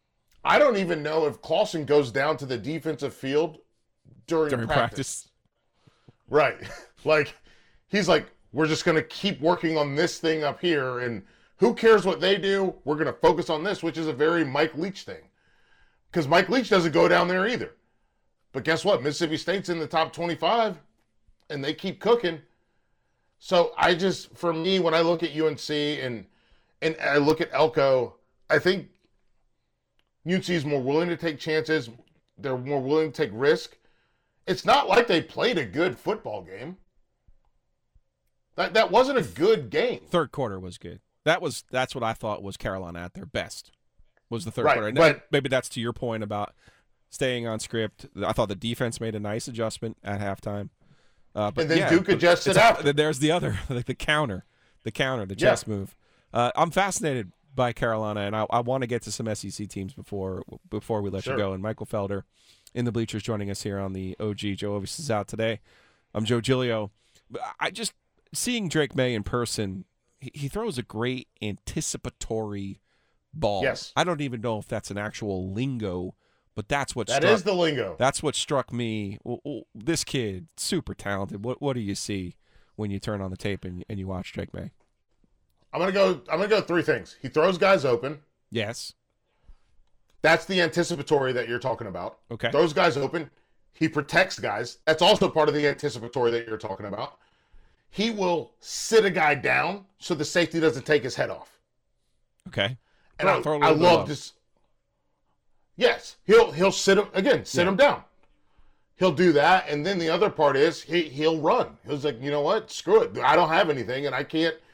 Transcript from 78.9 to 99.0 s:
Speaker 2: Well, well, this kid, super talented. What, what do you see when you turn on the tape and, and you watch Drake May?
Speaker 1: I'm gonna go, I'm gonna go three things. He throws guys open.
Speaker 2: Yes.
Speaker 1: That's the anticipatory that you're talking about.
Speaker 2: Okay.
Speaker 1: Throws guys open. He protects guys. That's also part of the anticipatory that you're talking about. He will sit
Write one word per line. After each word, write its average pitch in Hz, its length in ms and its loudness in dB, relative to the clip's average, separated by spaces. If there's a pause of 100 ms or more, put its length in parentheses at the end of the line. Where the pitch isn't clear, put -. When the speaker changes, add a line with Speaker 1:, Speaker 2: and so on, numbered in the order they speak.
Speaker 2:
Well, 120 200 -8
well, 135 180 -8 (120)
this 127 300 -2
kid, 98 440 -6 (100)
super 143 360 -4
talented. 101 500 -6
What, 127 180 -6
what 139 120 -2
do 123 60 -4
you 101 140 -4
see 95 420 -8 (380)
when 107 160 -6
you 98 80 -6
turn 101 240 -6
on 95 80 -6
the 92 80 -10
tape 101 260 -6
and, 90 240 -10
and 104 100 -8
you 95 80 -8
watch 92 280 -8
Drake 87 180 -10
May? - 200 -12 (1000)
Speaker 1:
I'm 147 80 -6
gonna 185 120 0
go, 190 280 2 (100)
I'm 160 80 0
gonna 202 100 0
go 202 140 4
three 170 200 0
things. 120 380 -2
He 135 80 -10
throws 170 300 2
guys 190 260 6
open. 135 360 0 (300)
Speaker 2:
Yes. 107 440 -6 (1300)
Speaker 1:
That's 165 240 4
the 185 160 0
anticipatory 151 720 0
that 120 140 -2
you're 120 100 -4
talking 117 280 -4
about. 90 320 -10 (120)
Speaker 2:
Okay. 117 200 -4
Speaker 1:
Throws 156 220 4
guys 170 240 2
open. 143 340 -4 (440)
He 160 140 0
protects 160 500 0
guys. 110 480 -6
That's 156 160 2
also 175 260 6
part 151 220 4
of 139 40 0
the 147 140 2
anticipatory 120 640 -2
that 117 180 -2
you're 110 80 -4
talking 104 300 -8
about. 104 320 -10 (720)
He 220 200 -2
will 180 500 -2
sit - 440 2